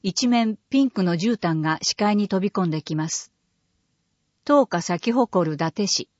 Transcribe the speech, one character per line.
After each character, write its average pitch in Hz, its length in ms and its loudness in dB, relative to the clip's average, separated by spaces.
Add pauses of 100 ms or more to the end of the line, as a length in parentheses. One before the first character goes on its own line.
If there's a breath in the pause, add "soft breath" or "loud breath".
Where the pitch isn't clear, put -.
一 202 240 -2
面 226 300 2 (140)
ピ 269 140 4
ン 247 40 0
ク 190 140 -2
の 175 100 2
絨 208 240 0
毯 160 240 0
が 156 220 0
視 - 120 -4
界 208 200 2
に 208 120 0
飛 190 140 0
び 196 80 0
込 185 160 0
ん 165 60 0
で 156 100 -2
き 160 140 -6
ま 156 120 -2
す。 - 240 -8 (1120)
灯 294 200 6
火 175 160 -4
咲 175 180 -4
き 233 120 -2
誇 220 360 2
る 156 60 -2
伊 147 40 -6
達 165 300 -2
市。 - 220 -4 (100)